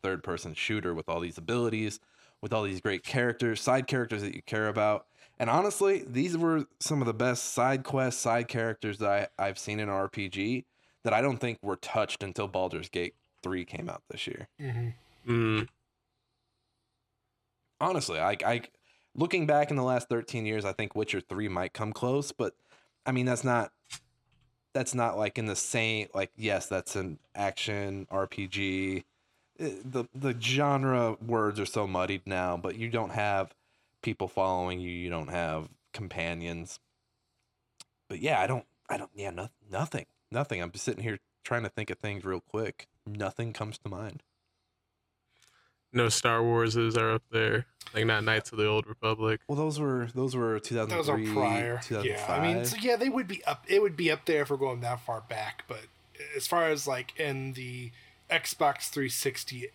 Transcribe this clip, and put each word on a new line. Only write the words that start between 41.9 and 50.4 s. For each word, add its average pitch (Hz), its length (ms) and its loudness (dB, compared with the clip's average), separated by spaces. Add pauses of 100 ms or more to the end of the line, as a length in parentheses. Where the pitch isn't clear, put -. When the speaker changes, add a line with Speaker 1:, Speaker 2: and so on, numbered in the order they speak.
Speaker 1:
of - 80 -6
things 101 260 -6
real 92 160 -2
quick. - 460 -6 (200)
Nothing 104 460 -4
comes 107 260 -8
to - 100 -12
mind. 101 340 -10 (1700)
Speaker 3:
No 120 140 6
Star 117 340 4
Warses 117 540 4
are 113 160 4
up 110 180 2
there, 110 360 2 (280)
like, 110 120 2
not 107 180 4
Knights 110 260 2
of 113 80 -8
the 107 80 4
Old 107 200 2
Republic. 110 600 0
Speaker 1:
Well, 143 120 -2
those 151 200 0
were, 127 360 0
those 127 200 0
were 117 200 2